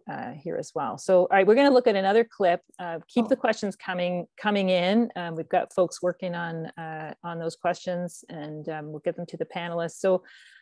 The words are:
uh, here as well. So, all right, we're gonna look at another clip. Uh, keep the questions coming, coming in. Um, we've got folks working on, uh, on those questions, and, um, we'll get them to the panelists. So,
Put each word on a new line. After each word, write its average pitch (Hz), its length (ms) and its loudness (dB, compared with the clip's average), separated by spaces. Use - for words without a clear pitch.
uh, - 200 -8
here 165 260 -8
as 156 180 -8
well. 135 220 -4
So, 185 240 4
all 180 100 2
right, 190 160 6
we're 214 80 8
gonna 277 160 6
look 254 160 6
at 208 80 6
another 202 300 4
clip. 175 360 0
Uh, 170 300 -8
keep 226 220 0
the 262 80 4
questions 214 400 -2
coming, 180 580 -4
coming 202 320 2
in. 185 480 2
Um, 170 200 -8
we've 160 120 -6
got - 260 0
folks - 280 0
working 175 340 -4
on, 165 300 -6
uh, 156 360 -10
on 170 160 -10
those 165 160 -6
questions, 175 720 -4
and, 151 400 -12
um, 156 240 -8
we'll 151 80 -10
get 165 160 -4
them 175 120 -10
to 170 100 -14
the 165 80 -6
panelists. 170 540 -6
So, 185 240 2